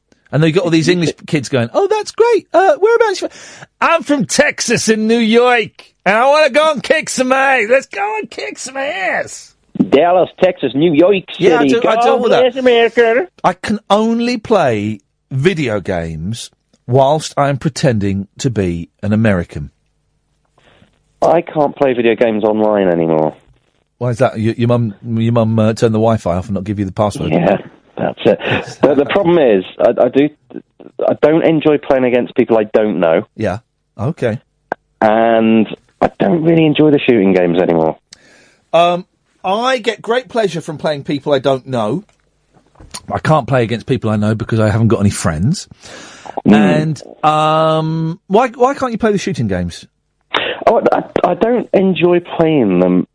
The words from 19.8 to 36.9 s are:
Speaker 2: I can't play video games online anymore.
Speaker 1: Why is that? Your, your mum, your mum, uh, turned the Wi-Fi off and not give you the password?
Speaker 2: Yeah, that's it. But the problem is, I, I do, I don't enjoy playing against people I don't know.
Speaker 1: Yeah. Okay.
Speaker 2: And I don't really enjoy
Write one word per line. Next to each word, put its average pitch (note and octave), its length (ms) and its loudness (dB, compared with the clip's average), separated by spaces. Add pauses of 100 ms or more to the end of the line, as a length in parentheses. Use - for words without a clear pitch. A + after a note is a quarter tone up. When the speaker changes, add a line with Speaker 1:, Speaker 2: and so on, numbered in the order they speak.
Speaker 2:
I D#3+ 200 2
can't D3 340 -4
play C3+ 180 0
video A#2 220 0
games G#2+ 280 0
online G#2+ 460 0
anymore. D#2+ 460 0 (640)
Speaker 1:
Why B2 140 -4
is A2+ 80 -6
that? A2 200 0
Your, A2 140 0
your A#2 140 -2
mum, A#2+ 360 0
your A#2 300 -2
mum, A2+ 240 0
uh, A2 160 2
turned A#2 200 0
the G#2+ 60 0
Wi-Fi A2 360 0
off F2+ 100 -4
and G#2 80 -6
not F#2+ 100 -6
give G2+ 140 -6
you G#2 80 -4
the F#2 60 -6
password? G2 400 -4
Speaker 2:
Yeah, G2 260 2 (400)
that's - 280 -6
it. - 560 -2
But C#3+ 140 2
the C#3 100 2
problem F3 340 0
is, G#2+ 240 2 (160)
I, A#2 260 2
I B2 40 0
do, C3 200 2 (800)
I - 140 2
don't D#3 220 4
enjoy D3+ 360 2
playing C3+ 260 0
against B2 300 -2
people A#2 220 2
I A2 80 0
don't G#2+ 340 0
know. F2 360 2
Speaker 1:
Yeah. G#2 240 -4 (380)
Okay. A#2+ 420 -4 (640)
Speaker 2:
And A2+ 640 4 (320)
I - 200 0
don't F3 240 0
really E3 220 4
enjoy D3+ 260 2